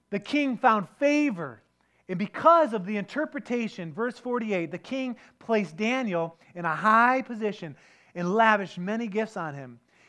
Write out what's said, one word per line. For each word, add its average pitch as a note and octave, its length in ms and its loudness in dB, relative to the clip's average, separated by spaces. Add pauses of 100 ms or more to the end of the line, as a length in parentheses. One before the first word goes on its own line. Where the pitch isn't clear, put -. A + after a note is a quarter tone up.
The G3+ 100 -4
king C4+ 380 -2
found G#3+ 320 4 (100)
favor. C#4 600 0 (480)
And F3+ 100 -6
because D4+ 540 4
of F#3+ 140 -4
the G#3 100 -4
interpretation, A#3 960 -6
verse A3 260 -6
forty-eight, A3 520 -2
the F3+ 80 -10
king B3+ 380 -6 (240)
placed G3+ 360 -2
Daniel G#3+ 600 -2 (160)
in F3 100 -8
a D#3+ 100 0
high A3+ 460 4
position G#3 560 -6 (380)
and F3 200 -2
lavished G#3+ 440 4
many G#3+ 300 -4
gifts G#3+ 280 -4
on D#3+ 180 -6
him. B2 240 -14 (300)